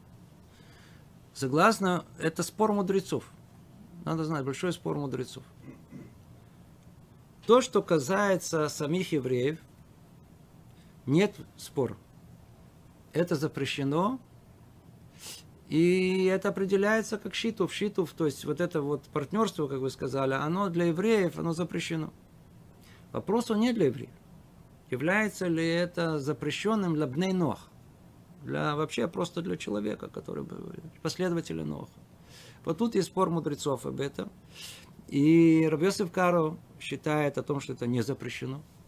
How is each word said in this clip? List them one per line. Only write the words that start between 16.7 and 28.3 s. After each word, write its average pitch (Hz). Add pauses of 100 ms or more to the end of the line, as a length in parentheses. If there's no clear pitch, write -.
как 202
шитуф. 220
Шитуф, 202
то 165
есть 139
вот 147
это 160
вот 143
партнёрство, 160
как 135
вы 131
сказали, 135
оно 170
для 170
евреев, 180
оно 160
запрещено. 165 (960)
Вопрос, 208
он 208
не 240
для 190
евреев. 120 (840)
Является 185
ли 165
это 170
запрещённым 156
для 151
бней 175
Нох? 160 (720)